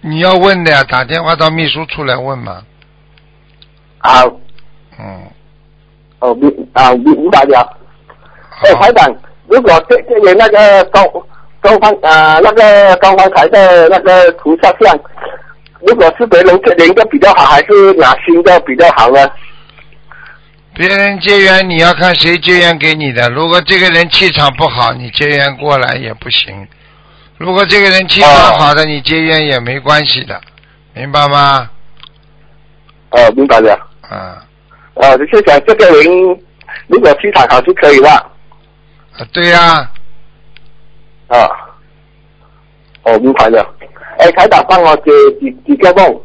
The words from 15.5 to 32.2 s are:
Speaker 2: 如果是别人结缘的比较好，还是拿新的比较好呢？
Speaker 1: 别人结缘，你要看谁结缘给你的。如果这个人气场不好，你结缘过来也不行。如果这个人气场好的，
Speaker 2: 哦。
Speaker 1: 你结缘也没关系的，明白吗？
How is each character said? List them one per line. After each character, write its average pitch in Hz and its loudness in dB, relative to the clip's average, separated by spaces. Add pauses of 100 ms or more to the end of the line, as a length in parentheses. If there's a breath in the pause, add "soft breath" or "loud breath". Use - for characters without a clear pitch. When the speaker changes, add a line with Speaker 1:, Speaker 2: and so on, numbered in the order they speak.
Speaker 2:
如 - 0
果 170 2
是 240 -2
别 175 2
人 185 2
结 170 2
缘 175 2
的 - 2
比 294 -4
较 - 4
好， - 2
还 - 2
是 196 4
拿 135 2 (120)
新 170 0
的 180 4
比 131 -10
较 165 4
好 120 2
呢？ 135 2 (1500 loud breath)
Speaker 1:
别 170 -4
人 196 -2
结 202 0
缘， 190 0
你 170 -4
要 170 2
看 175 -2
谁 170 -2
结 180 -2
缘 170 0
给 156 -4
你 143 -8
的。 120 -2
如 151 -6
果 175 0
这 185 -2
个 185 0
人 165 -2
气 190 -2
场 143 -2
不 160 -4
好， 120 -4
你 123 -14
结 147 -6
缘 139 -4
过 143 -4
来 127 -4
也 120 -12
不 120 -18
行。 98 -8 (720 soft breath)
如 180 -8
果 196 0
这 196 -2
个 196 0
人 185 -2
气 196 -2
场 147 2 (280)
好 147 0
的， 151 -2
Speaker 2:
哦。 156 -2
Speaker 1:
你 151 -8
结 156 -6
缘 160 -2
也 135 -4
没 123 -10
关 147 -2
系 135 -6
的， - -16 (520 soft breath)
明 131 -14
白 147 -2
吗？ 139 -2 (1400)